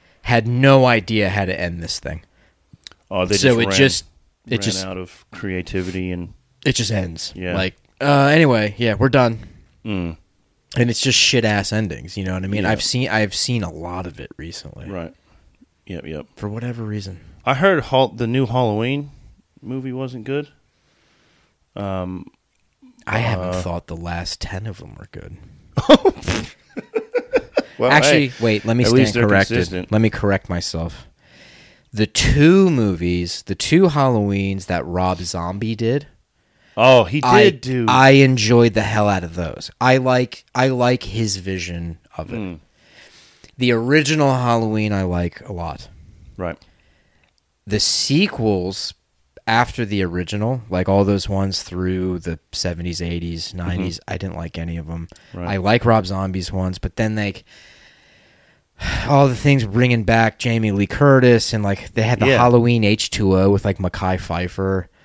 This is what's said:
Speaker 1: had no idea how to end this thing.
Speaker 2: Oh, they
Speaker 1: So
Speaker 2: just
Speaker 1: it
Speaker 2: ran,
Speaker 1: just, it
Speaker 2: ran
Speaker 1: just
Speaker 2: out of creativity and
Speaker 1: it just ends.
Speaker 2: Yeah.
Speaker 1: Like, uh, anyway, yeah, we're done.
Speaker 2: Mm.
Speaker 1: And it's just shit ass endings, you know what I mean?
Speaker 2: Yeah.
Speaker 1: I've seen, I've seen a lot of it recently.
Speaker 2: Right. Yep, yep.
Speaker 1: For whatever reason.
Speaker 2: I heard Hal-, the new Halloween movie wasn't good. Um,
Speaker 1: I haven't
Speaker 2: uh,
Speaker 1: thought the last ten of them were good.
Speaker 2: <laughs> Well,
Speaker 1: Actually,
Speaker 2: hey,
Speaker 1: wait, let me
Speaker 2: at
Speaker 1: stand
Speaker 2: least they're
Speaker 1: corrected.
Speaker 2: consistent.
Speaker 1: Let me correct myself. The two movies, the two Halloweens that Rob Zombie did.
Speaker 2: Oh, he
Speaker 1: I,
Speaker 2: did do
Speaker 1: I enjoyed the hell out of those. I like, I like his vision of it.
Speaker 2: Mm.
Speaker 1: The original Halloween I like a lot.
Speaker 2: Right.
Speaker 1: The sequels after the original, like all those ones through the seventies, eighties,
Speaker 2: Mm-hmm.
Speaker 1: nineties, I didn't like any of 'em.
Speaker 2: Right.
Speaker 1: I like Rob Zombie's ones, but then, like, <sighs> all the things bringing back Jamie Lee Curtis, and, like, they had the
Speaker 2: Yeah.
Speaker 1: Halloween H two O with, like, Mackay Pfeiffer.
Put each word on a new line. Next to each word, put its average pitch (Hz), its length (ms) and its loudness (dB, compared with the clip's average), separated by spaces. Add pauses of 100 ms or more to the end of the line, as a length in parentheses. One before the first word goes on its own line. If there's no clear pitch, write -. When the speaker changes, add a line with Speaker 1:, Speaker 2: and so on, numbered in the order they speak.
(220)
Speaker 1:
had 117 240 2
no 131 380 6
idea 107 460 2
how 98 160 -2
to 92 120 -4
end 85 240 -6
this - 160 -8
thing. 76 240 -10 (840)
Speaker 2:
Oh, 95 160 -2
they 98 120 0
Speaker 1:
So 127 140 4
Speaker 2:
just 117 100 4
Speaker 1:
it 117 80 0
Speaker 2:
ran, 98 80 0
Speaker 1:
just, 135 280 2 (420)
it - 40 -10
Speaker 2:
ran 117 120 -2
Speaker 1:
just 95 220 -4
Speaker 2:
out 95 120 -8
of - 340 -14
creativity 92 800 -6
and 87 240 -8 (300)
Speaker 1:
it 135 80 2
just 110 180 -4
ends. 92 460 -6
Speaker 2:
Yeah. 90 180 -6
Speaker 1:
Like, 95 220 -4 (240)
uh, 139 320 4
anyway, 120 460 4
yeah, 117 160 0
we're 120 160 2
done. 120 280 2 (460)
Speaker 2:
Mm. 90 320 -6 (600)
Speaker 1:
And 120 140 2
it's 113 100 -4
just 131 160 0
shit - 280 2
ass 104 280 0
endings, 92 440 -4
you 98 80 -6
know 92 100 -4
what 92 80 -6
I 95 60 -6
mean? 104 160 -2
Speaker 2:
Yeah. 95 60 0
Speaker 1:
I've 110 120 -2
seen, 123 260 -2
I've 107 240 -2
seen 123 300 -2
a 87 80 -6
lot 87 380 -10
of 82 100 -16
it - 180 -16
recently. - 540 -16
Speaker 2:
Right. 87 240 -10 (720)
Yep, 87 180 -12
yep. 76 300 -12
Speaker 1:
For 104 140 -10
whatever 117 340 -10
reason. 101 380 -10 (240)
Speaker 2:
I 135 100 0
heard 165 300 2
Hal-, 131 240 2
the 117 180 -4
new 127 180 0
Halloween 123 680 -2 (500)
movie 127 300 -8
wasn't 127 320 -10
good. 143 240 -6 (1300)
Um, 92 500 -8 (800)
Speaker 1:
I 110 120 -4
haven't 101 320 -4
Speaker 2:
uh, 90 120 -4
Speaker 1:
thought 85 240 -8
the 85 100 -12
last 85 440 -8
ten 101 260 -8
of 104 120 -12
them - 180 -20
were - 160 -20
good. - 240 -16 (520)
Speaker 2:
<laughs> - 640 4 (1300)
Well, 123 140 2
Speaker 1:
Actually, 147 360 4
Speaker 2:
hey, 123 140 -12
Speaker 1:
wait, 107 220 2
let 113 100 0
me 123 100 2
Speaker 2:
at 107 40 2
Speaker 1:
stand 120 100 6
Speaker 2:
least 120 160 4
they're 117 140 4
Speaker 1:
corrected. 98 280 2
Speaker 2:
consistent. 90 360 -4
Speaker 1:
Let 107 80 4
me 110 80 4
correct 98 400 -2
myself. 85 580 -8 (880)
The 107 100 0
two 170 600 6
movies, 90 760 0
the 98 100 -8
two 175 340 2
Halloweens 101 800 0
that 85 180 -4
Rob 90 360 -2
Zombie 92 540 -6
did. 117 320 -2 (720)
Speaker 2:
Oh, 120 280 8
he 123 180 -4
Speaker 1:
I, 208 220 6
Speaker 2:
did 156 180 4
do 127 260 -2
Speaker 1:
I 131 220 8
enjoyed 120 640 6
the 110 80 0
hell 107 260 0
out 92 160 -2
of 82 100 -12
those. 85 360 -8 (100)
I 127 160 4
like, 127 480 -2 (100)
I 127 140 0
like 123 360 0
his 107 340 -4
vision 87 600 -8 (200)
of 82 160 -12
it. - 20 -8
Speaker 2:
Mm. 92 220 -10 (1000)
Speaker 1:
The 123 160 2
original 139 640 2
Halloween 113 580 0
I 95 120 0
like 87 440 -2
a 107 60 -12
lot. 82 340 -10 (480)
Speaker 2:
Right. 87 220 -8 (1080)
Speaker 1:
The 104 140 -2
sequels 110 1120 -2 (540)
after 117 400 0
the 98 160 -2
original, 101 680 -4
like 92 220 0
all 98 140 4
those 98 260 0
ones 98 320 -2
through 92 560 -4
the 82 200 -8 (140)
seventies, 85 480 -6
eighties, 85 480 -6
Speaker 2:
Mm-hmm. - 80 -14
Speaker 1:
nineties, 90 500 -6
I 92 120 -8
didn't 90 180 -8
like 85 220 -10
any 85 180 -6
of 80 140 -10
'em. 82 180 -10 (240)
Speaker 2:
Right. 87 160 -8
Speaker 1:
I 98 80 -4
like 107 300 0
Rob 110 180 4
Zombie's 95 480 -4
ones, 92 260 -4
but - 180 -8
then, 110 200 -2
like, 104 280 -6 (1300)
<sighs> - 300 -6
all 143 200 6
the 123 80 -2
things 139 280 2
bringing 117 400 2
back 113 340 2
Jamie 113 340 0
Lee 98 140 0
Curtis, 127 680 4
and, 107 100 -2
like, 98 300 -4
they 117 80 0
had 113 180 0
the 107 60 2
Speaker 2:
Yeah. 135 100 4
Speaker 1:
Halloween 120 480 4
H 104 240 0
two 95 260 0
O 95 140 4
with, 101 160 2
like, 98 160 -2
Mackay 92 380 -2
Pfeiffer. 92 720 -4 (140)